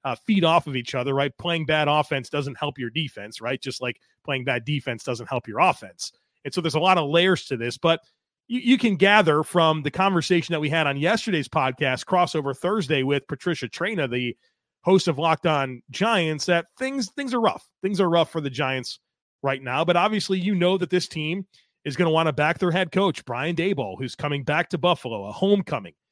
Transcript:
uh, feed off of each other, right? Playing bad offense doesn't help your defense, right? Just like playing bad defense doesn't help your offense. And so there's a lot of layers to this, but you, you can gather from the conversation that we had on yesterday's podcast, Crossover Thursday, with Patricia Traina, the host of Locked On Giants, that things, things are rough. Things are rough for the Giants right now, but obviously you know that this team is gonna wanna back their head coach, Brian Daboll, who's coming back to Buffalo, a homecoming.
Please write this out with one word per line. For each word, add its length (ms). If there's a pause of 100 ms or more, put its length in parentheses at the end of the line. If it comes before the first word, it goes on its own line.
uh, 100
feed 300
off 240
of 80
each 180
other, 180
right? 260
Playing 280
bad 220
offense 420
doesn't 260
help 220
your 120
defense, 500
right? 200
Just 220
like 180 (240)
playing 200
bad 200
defense 380
doesn't 260
help 200
your 100
offense. 540 (320)
And 100
so 60
there's 160
a 40
lot 180
of 120
layers 360
to 100
this, 200
but 240 (460)
you, 140
you 180
can 180
gather 460
from 400
the 80
conversation 600
that 80
we 80
had 180
on 120
yesterday's 500
podcast, 560
Crossover 520
Thursday, 460
with 240
Patricia 400
Traina, 420
the 280 (460)
host 260
of 100
Locked 280
On 440
Giants, 560
that 200 (120)
things, 340
things 200
are 80
rough. 260 (160)
Things 180
are 80
rough 220
for 120
the 80
Giants 500 (420)
right 200
now, 220
but 120
obviously 420
you 160
know 240
that 120
this 180
team 380 (400)
is 100
gonna 140
wanna 220
back 260
their 120
head 220
coach, 340
Brian 300
Daboll, 420
who's 160
coming 280
back 280
to 80
Buffalo, 480
a 60
homecoming. 640 (180)